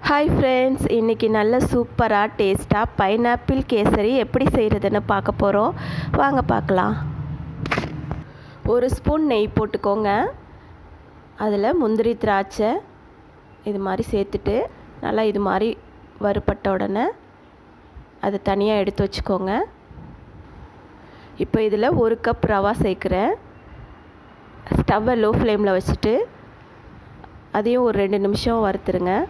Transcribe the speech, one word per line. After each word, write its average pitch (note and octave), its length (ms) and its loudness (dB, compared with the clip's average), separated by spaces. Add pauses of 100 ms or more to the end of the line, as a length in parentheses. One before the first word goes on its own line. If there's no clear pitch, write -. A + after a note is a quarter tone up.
ஹாய் D4 260 2
ஃப்ரெண்ட்ஸ், C4 540 2 (100)
இன்னைக்கு A3+ 300 2 (100)
நல்ல G#3+ 220 4 (120)
சூப்பரா, A#3 500 0 (180)
டேஸ்டா G3+ 420 2 (180)
பைனாப்பிள் A#3+ 600 2 (100)
கேசரி G#3+ 400 2 (140)
எப்படி B3+ 220 -2 (100)
செய்றதுன்னு G#3 440 0 (100)
பார்க்க G3+ 220 0 (100)
போறோம். G#3 300 2 (480)
வாங்க C#4 200 2 (100)
பார்க்கலாம். G#3 440 0 (1800)
ஒரு A#3+ 140 2 (100)
ஸ்பூன் D#4 340 0
நெய் G#3+ 160 2 (100)
போட்டுக்கோங்க. G#3 540 0 (1300)
அதுல G#3 260 0 (120)
முந்திரி, A3+ 300 2 (100)
திராட்சை G#3 480 0 (1000)
இது G3+ 160 -4
மாதிரி F#3+ 240 -2
சேர்த்துட்டு, G3+ 460 -2 (480)
நல்லா A3 260 -2
இது G3+ 160 -2
மாதிரி G3 240 0 (560)
வறுபட்ட G3+ 500 -2
உடனே G3 280 -2 (1200)
அதை G3+ 120 -4 (100)
தனியா G3+ 320 2
எடுத்து G3 240 -2
வச்சுக்கோங்க. F#3+ 480 -2 (1900)
இப்போ - 220 0
இதுல G#3+ 220 2 (120)
ஒரு A3+ 240 2
கப் A3+ 260 0
ரவா G3+ 200 2 (120)
சேர்க்குறேன். F#3+ 480 0 (1500)
ஸ்டவ்வை A3 420 2
லோ G#3+ 160 4
ஃப்ளேம்ல G#3 400 2
வச்சுட்டு, - 360 0 (1500)
அதையும் B3 280 2
ஒரு G#3+ 140 0
ரெண்டு G3 240 2
நிமிஷம் A3 400 0
வறுத்துருங்க. F#3 480 -2 (160)